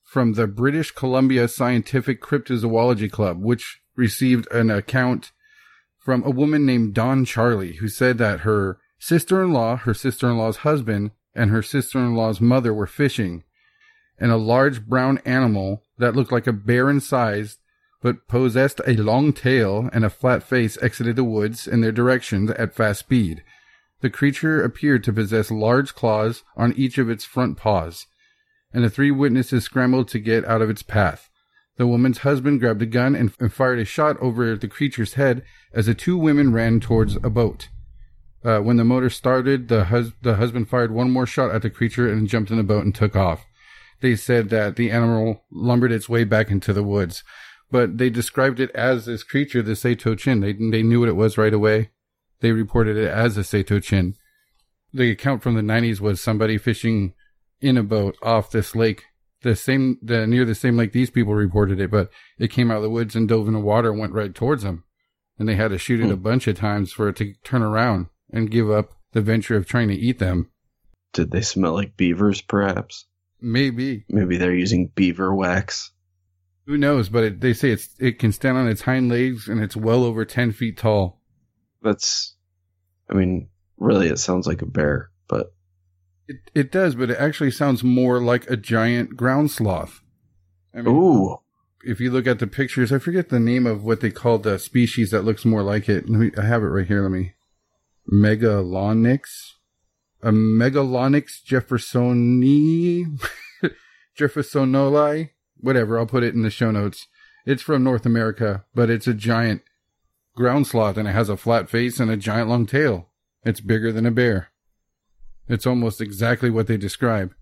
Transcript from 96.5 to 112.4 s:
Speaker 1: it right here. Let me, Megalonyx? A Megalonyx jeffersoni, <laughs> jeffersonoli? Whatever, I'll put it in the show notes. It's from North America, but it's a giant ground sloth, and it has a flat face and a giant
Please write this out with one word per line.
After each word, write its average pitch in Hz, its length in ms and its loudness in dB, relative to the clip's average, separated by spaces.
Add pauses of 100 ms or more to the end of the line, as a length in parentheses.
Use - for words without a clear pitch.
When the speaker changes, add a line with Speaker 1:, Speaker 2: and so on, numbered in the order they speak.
Speaker 1:
it 104 40 0
right 90 200 0
here. 101 160 0
Let 95 100 0
me, 92 200 -4 (800)
Megalonyx? 107 1400 0 (720)
A 117 80 0
Megalonyx 127 1160 0
jeffersoni, 131 1600 2 (560)
<laughs> 175 80 0 (480)
jeffersonoli? 147 1120 0 (260)
Whatever, 117 420 0
I'll 117 80 -2
put 123 160 0
it 117 120 0
in 117 80 0
the 107 80 0
show 113 200 0
notes. 104 360 -4 (400)
It's 131 160 -2
from 143 220 0
North 127 220 0
America, 110 580 0 (100)
but 117 160 2
it's 113 160 -2
a 120 80 0
giant 113 480 -2 (760)
ground 123 300 2
sloth, 107 300 0
and 107 120 -4
it 92 40 -2
has 107 160 0
a 101 80 -4
flat 117 320 0
face 120 320 -2
and 113 100 0
a 110 60 -2
giant 110 320 -2